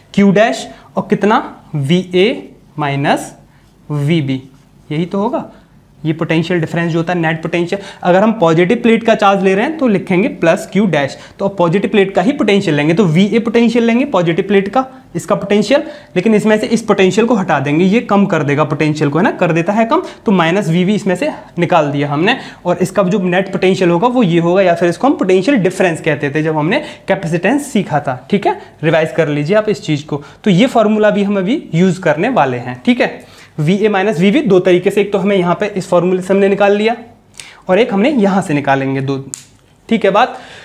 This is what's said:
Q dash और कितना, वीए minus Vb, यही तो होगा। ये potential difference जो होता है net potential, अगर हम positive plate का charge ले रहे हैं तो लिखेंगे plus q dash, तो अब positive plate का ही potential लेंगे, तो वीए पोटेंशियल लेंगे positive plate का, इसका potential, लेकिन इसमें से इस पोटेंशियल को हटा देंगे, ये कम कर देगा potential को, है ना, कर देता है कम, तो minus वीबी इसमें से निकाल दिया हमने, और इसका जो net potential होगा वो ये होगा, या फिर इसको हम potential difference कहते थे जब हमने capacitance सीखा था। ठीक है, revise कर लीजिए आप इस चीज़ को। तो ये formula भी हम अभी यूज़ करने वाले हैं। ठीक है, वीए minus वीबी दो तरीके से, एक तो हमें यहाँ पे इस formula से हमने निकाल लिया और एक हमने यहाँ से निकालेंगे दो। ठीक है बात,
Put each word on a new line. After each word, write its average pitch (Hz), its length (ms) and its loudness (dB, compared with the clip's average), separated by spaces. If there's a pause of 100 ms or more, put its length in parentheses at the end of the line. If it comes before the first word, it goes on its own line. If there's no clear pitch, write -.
(140)
Q 202 180 4
dash 226 360 2 (280)
और - 140 -6
कितना, - 340 0 (320)
वीए 180 520 0 (520)
minus 147 520 -2 (600)
Vb, 143 500 -2 (500)
यही 156 140 -4
तो 196 140 -4
होगा। 254 260 -2 (540)
ये 156 140 -2
potential 165 460 -2
difference 170 320 -4
जो 165 80 -2
होता 170 140 -2
है 175 60 -2
net 160 220 -2
potential, 175 400 -4 (220)
अगर 180 200 4
हम 226 80 2
positive 175 460 2
plate 226 260 2
का 226 120 4
charge 202 280 2
ले 190 120 2
रहे 214 100 0
हैं 320 120 -4
तो 269 100 0
लिखेंगे 190 440 0
plus - 420 0
q 202 140 2
dash, 143 300 -2 (220)
तो 202 80 -2
अब 196 100 -6
positive 180 340 0
plate 190 240 2
का 180 60 2
ही 208 120 2
potential 202 420 0
लेंगे, 147 180 2
तो 202 120 2
वीए 190 340 2
पोटेंशियल 233 460 2
लेंगे 233 220 2
positive 175 400 0
plate 196 220 2
का, 254 160 0 (300)
इसका 196 200 -2
potential, 220 480 0 (320)
लेकिन 214 200 2
इसमें 214 240 2
से 214 80 -4
इस 226 140 0
पोटेंशियल 196 460 2
को 247 80 2
हटा 175 240 0
देंगे, 147 260 0
ये 196 160 2
कम 202 240 2
कर 160 180 0
देगा 143 220 0
potential 151 440 -2
को, 143 80 0
है 175 60 2
ना, 262 100 0
कर 175 180 0
देता 165 220 0
है 226 120 2
कम, 320 180 0 (220)
तो 233 60 2
minus 175 380 0
वीबी 180 260 2
इसमें 185 200 -2
से 294 140 -2 (300)
निकाल 160 320 2
दिया 143 180 -2
हमने, 180 280 0 (280)
और 175 120 0
इसका - 280 0
जो 190 160 0
net 180 300 -2
potential 185 380 0
होगा 175 200 2
वो 247 140 0
ये 170 160 2
होगा, 175 220 2
या 175 140 2
फिर 175 140 0
इसको 175 180 -2
हम 294 80 2
potential 190 440 2
difference 180 420 0
कहते 147 280 -2
थे 151 140 -2
जब 156 140 -2
हमने 196 260 -2 (260)
capacitance 190 540 -2
सीखा 156 360 -2
था। 131 320 -8
ठीक 202 160 0
है, 415 120 -2 (240)
revise 160 280 2
कर 156 180 0
लीजिए 147 280 0
आप 214 120 0
इस 196 120 -2
चीज़ 151 240 -4
को। 147 160 -6 (220)
तो 214 80 2
ये 190 160 4
formula 214 420 2
भी 202 140 0
हम 202 140 -2
अभी 196 260 -2 (120)
यूज़ 180 260 2
करने 165 300 0
वाले 135 280 0
हैं। 127 240 -10
ठीक 240 180 2
है, - 240 -4 (340)
वीए 190 300 0
minus 202 300 -2
वीबी 202 220 2
दो 196 180 4
तरीके 180 320 2
से, 214 100 0
एक 202 120 -2
तो 208 40 2
हमें 196 180 0
यहाँ 175 200 0
पे 214 120 -4
इस 196 220 -6
formula 180 320 0
से 185 120 -2
हमने 196 160 2
निकाल 202 260 2
लिया 220 200 0 (760)
और 185 100 4
एक 247 140 0
हमने 202 180 2
यहाँ 196 300 2
से 165 120 -4
निकालेंगे 135 480 0
दो। 135 160 -4 (720)
ठीक 220 160 0
है 196 60 2
बात, 240 260 0 (280)